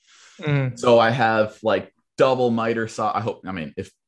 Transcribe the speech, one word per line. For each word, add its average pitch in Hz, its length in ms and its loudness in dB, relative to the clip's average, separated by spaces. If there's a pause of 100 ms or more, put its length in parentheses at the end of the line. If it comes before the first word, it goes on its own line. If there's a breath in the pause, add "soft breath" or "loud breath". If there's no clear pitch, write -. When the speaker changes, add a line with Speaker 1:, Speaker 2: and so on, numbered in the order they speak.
(400 soft breath)
Speaker 1:
Mm. 139 380 -4
Speaker 2:
So 120 200 4
I 113 120 4
have, 113 520 0
like, 101 300 -2 (240)
double 127 340 2
miter 113 380 -2
saw. 107 280 -4
I 104 40 -2
hope, 107 260 -8
I 92 60 -8
mean, 80 240 -10
if, 98 160 -10 (140)